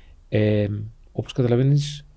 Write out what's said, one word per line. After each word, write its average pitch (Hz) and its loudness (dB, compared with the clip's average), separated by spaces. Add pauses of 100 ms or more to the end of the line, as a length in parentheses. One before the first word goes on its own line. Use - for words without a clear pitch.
(280)
Ε, 107 2 (460)
όπως - -8
καταλαβαίνεις, 135 0 (100)